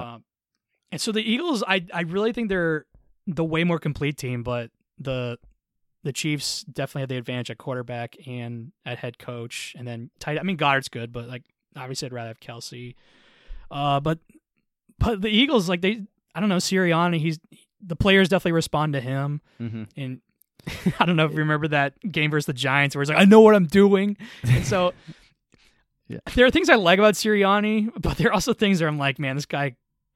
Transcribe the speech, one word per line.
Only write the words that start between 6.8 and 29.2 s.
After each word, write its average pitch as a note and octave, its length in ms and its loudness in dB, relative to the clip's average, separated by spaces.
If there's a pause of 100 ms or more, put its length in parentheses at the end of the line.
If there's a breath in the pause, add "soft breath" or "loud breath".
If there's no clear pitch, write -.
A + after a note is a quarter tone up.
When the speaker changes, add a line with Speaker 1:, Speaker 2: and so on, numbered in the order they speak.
Speaker 1:
have C3 80 -8
the B2+ 80 -6
advantage B2 320 -8
at A#2 80 -10
quarterback A#2+ 580 -10 (120)
and A#2+ 440 -12 (140)
at A#2+ 140 -10
head B2 180 -10
coach, - 580 -12
and A#2+ 120 -14
then A#2 320 -12
tight, D3+ 180 -6
I D3 60 -8
mean, F#3 140 -4
Goddard's C#3 320 0
good, A#2 220 -12
but, A#2+ 160 -12
like, B2 140 -14 (340)
obviously C3 300 -10
I'd B2+ 80 -12
rather A#2 140 -10
have A2+ 120 -16
Kelce. B2 540 -16 (800 soft breath)
Uh, C#3+ 280 0
but, D#3 200 -2 (800)
but G#3+ 240 2
the A3 60 0
Eagles, A3+ 380 4
like, F3 140 -2
they, G3+ 220 -2 (320)
I D#3+ 40 -8
don't G#3 100 2
know, F3+ 80 4
Sirianni, F3 600 2
he's, D#3+ 220 -2 (420)
the E3+ 140 -10
players F#3+ 340 6
definitely F#3 220 2
respond D#3 420 0
to C3+ 80 -4
him, C#3 400 -4 (180)
Speaker 2:
Mm-hmm. A2+ 240 -8 (140)
Speaker 1:
and B2+ 240 -10 (340)
<laughs> - 440 -4
I F3+ 80 4
don't F3 80 2
know D#3 100 4
if D3+ 60 -2
you D3+ 80 -4
remember D3+ 300 0
that C#3+ 320 -2
game D3+ 280 -2
versus D3 160 -2
the D3+ 80 -6
Giants C#3 420 0
where C#3+ 60 -4
he's C#3+ 80 -4
like, D3+ 80 0
"I F#3+ 80 8
know A3 160 10
what G#3+ 140 10
I'm F#3 100 4
doing." G3 500 4 (280 loud breath)
And B2 220 2
so F3+ 320 0
Speaker 2:
<laughs> - 1120 -20
Yeah. A#2 120 -12 (160)
Speaker 1:
there B3 100 8
are C4 60 6
things E4 180 2
I C#4+ 60 8
like F#3+ 240 4
about G#3+ 160 6
Sirianni, G#3 760 2 (100)
but D3 180 -2
there A3+ 120 2
are G3 40 -2
also G#3+ 200 0
things G3 280 2
where D#3+ 60 0
I'm D3+ 100 -2
like, C#3 220 -2
"Man, C3+ 160 -4